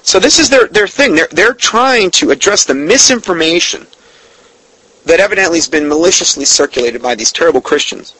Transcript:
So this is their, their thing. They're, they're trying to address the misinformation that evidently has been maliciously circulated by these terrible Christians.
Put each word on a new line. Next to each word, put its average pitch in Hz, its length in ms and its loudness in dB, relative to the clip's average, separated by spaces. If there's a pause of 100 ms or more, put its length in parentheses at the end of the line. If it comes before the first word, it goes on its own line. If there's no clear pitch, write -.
So - 180 0
this 294 180 2
is 302 100 2
their, 254 200 4
their 208 180 0
thing. 233 300 0
They're, 165 160 2
they're 196 200 2
trying 233 600 0
to - 180 0
address 196 340 0
the 139 100 -2
misinformation 175 1120 0 (1160)
that 165 140 2
evidently 190 400 0
has 156 80 -2
been 151 220 -2
maliciously 156 560 0
circulated 120 580 -2
by 123 140 -2
these 110 160 -4
terrible 156 280 0
Christians. - 600 -6